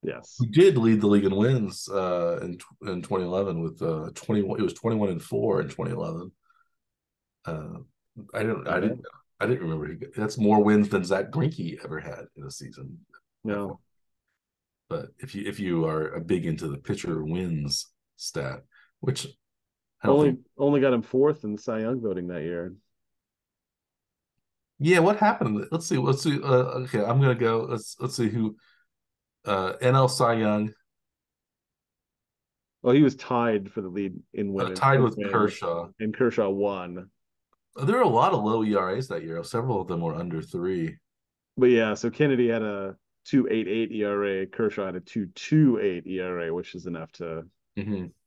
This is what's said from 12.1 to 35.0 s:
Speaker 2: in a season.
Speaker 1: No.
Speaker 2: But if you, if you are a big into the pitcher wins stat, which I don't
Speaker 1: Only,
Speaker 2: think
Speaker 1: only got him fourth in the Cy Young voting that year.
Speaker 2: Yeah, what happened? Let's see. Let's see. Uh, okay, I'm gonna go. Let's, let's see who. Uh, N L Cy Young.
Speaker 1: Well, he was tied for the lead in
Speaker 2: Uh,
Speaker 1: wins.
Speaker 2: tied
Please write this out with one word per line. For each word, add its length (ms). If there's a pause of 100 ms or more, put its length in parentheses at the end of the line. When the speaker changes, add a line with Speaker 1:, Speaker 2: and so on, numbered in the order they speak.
Speaker 2:
in 80
a 80
season. 480 (440)
Speaker 1:
No. 360 (1080)
Speaker 2:
But 180 (120)
if 140
you, 140
if 120
you 260
are 240
a 120
big 240
into 220
the 100
pitcher 460
wins 640 (300)
stat, 440 (380)
which 260 (800)
I 40
don't 100
Speaker 1:
Only, 120
Speaker 2:
think 100 (180)
Speaker 1:
only 240
got 120
him 80
fourth 420
in 120
the 60
Cy 180
Young 220
voting 260
that 160
year. 320 (2000)
Speaker 2:
Yeah, 200
what 180
happened? 540
Let's 160
see. 100
Let's 240
see. 200
Uh, 420
okay, 200
I'm 180
gonna 140
go. 340
Let's, 300
let's 160
see 140
who. 260 (880)
Uh, 340
N 160
L 120
Cy 260
Young. 400 (2000)
Speaker 1:
Well, 140
he 80
was 120
tied 560
for 100
the 80
lead 260 (180)
in 160
Speaker 2:
Uh, 40
Speaker 1:
wins. 260
Speaker 2:
tied 220